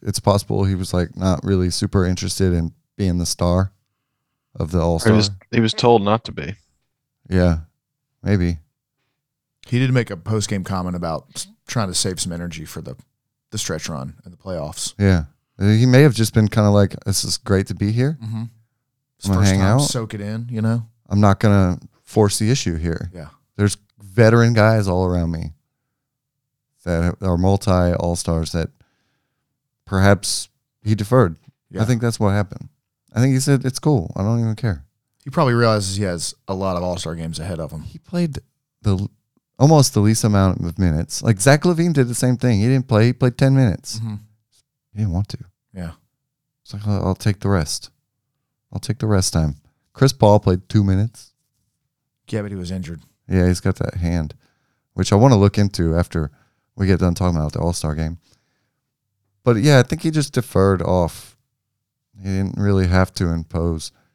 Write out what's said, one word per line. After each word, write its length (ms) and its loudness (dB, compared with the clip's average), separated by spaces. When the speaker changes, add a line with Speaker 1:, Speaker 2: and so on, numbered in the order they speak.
Speaker 1:
it's 180 -6
possible 440 0
he 120 0
was, 180 -6
like, 220 -2
not 260 -2
really 280 0
super 340 0
interested 480 -2
in 200 -2
being 220 -2
the 80 -2
star 460 -2
of 160 -6
the 80 0
Speaker 2:
Or 40 2
he 40 0
Speaker 1:
All-Star. 280 0
Speaker 2:
was, 160 2
he 100 0
was 140 0
told 280 4
not 240 0
to 60 -14
be. 220 -10
Speaker 1:
Yeah, 320 2
maybe. 360 -2
Speaker 3:
He 140 -2
did 120 0
make 180 0
a 60 -10
post-game 460 -4
comment 320 -6
about 400 -8
s-, 140 -14
trying 220 -6
to 60 -10
save 260 -4
some 100 -6
energy 340 -10
for 180 -16
the, 140 -16
the 80 -10
stretch 300 -8
run 260 -10
and 80 -20
the 40 -20
playoffs. 640 -10
Speaker 1:
Yeah. 260 4
Uh, 140 2
he 140 4
may 160 8
have 120 6
just 200 -2
been 140 4
kinda 220 2
like, 240 2
"This 200 -4
is 140 -4
great 300 0
to 60 -8
be 180 -2
here. 300 -2
Speaker 3:
Mm-hmm. 220 -8
His 100 -10
Speaker 1:
I'm 60 0
gonna 80 2
Speaker 3:
first 120 4
Speaker 1:
hang 80 2
Speaker 3:
time 160 2
Speaker 1:
out. 60 2
Speaker 3:
soak 320 -6
it 60 -10
in, 300 -8
you 120 -6
know? 240 -2
Speaker 1:
I'm 120 2
not 200 6
gonna 380 4
force 360 2
the 120 0
issue 260 -2
here." 380 -6
Speaker 3:
Yeah. 140 -16
Speaker 1:
There's 200 0
veteran 540 4
guys 340 2
all 160 0
around 280 -2
me 200 -10
that 360 -2
are 180 0
multi 320 2
All-Stars 580 -4
that 180 -4
perhaps 640 0
he 120 0
deferred. 420 0
Speaker 3:
Yeah. 120 -4
Speaker 1:
I 20 0
think 180 -2
that's 180 -4
what 100 0
happened. 380 -4
I 60 -2
think 140 2
he 60 0
said, 240 0
"It's 140 -4
cool. 380 -2
I 60 -4
don't 180 0
even 160 -2
care." 280 -6
Speaker 3:
He 60 -14
probably 240 0
realizes 420 2
he 80 -4
has 300 -6
a 60 -4
lot 220 -4
of 60 -4
All-Star 320 -6
games 240 -10
ahead 220 -8
of 100 -10
him. 120 -14
Speaker 1:
He 160 -16
played 400 -6
the 160 0
l-, 120 -6
almost 360 4
the 60 2
least 240 2
amount 400 2
of 140 -8
minutes. 440 -2
Like, 180 0
Zach 220 4
LaVine 300 0
did 160 2
the 60 -6
same 220 0
thing. 220 0
He 80 2
didn't 220 0
play. 180 4
He 60 2
played 260 0
ten 160 4
minutes. 440 0
Speaker 3:
Mm-hmm. 160 -8
Speaker 1:
He 60 -12
didn't 140 -2
want 160 -2
to. 100 -12
Speaker 3:
Yeah. 200 -12
Speaker 1:
It's 120 -18
like, 120 -8
"I'll, 220 -2
I'll 60 0
take 260 -4
the 80 -2
rest. 420 -2
I'll 80 -8
take 180 -6
the 80 -4
rest 260 2
time." 240 0
Chris 200 2
Paul 280 6
played 280 -2
two 140 2
minutes. 500 -2
Speaker 3:
Yeah, 140 -4
but 80 -8
he 60 -8
was 140 -8
injured. 320 -10
Speaker 1:
Yeah, 180 4
he's 140 2
got 160 -2
that 180 -6
hand, 400 -2
which 180 0
I 40 4
wanna 200 6
look 220 4
into 360 0
after 360 -2
we 120 -2
get 140 4
done 140 2
talking 220 -2
about 160 -2
the 80 -6
All-Star 340 -4
game. 240 -6
But, 120 4
yeah, 240 6
I 20 4
think 200 -2
he 80 0
just 220 -2
deferred 480 0
off. 560 -2
He 80 -20
didn't 320 -4
really 300 2
have 280 2
to 140 -2
impose 640 -4